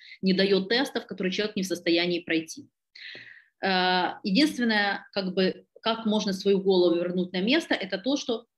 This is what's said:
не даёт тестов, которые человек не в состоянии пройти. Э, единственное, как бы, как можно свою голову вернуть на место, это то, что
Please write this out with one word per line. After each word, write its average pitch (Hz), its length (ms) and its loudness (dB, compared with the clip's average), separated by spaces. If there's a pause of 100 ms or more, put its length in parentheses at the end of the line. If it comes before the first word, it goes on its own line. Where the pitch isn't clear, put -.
(220)
не 185 100 4
даёт 190 360 2
тестов, 247 380 -2
которые 185 260 -6
человек 208 240 -4
не 196 60 -2
в 185 40 -4
состоянии 170 540 0
пройти. 160 480 -6 (960)
Э, 185 600 2
единственное, 220 880 0
как 190 220 -4
бы, 185 300 0 (160)
как 226 260 -2
можно 208 260 0
свою 190 280 2
голову 180 360 4
вернуть 175 360 -2
на 185 80 -2
место, 269 340 0
это 190 240 -4
то, 262 180 -2
что 233 300 -6 (120)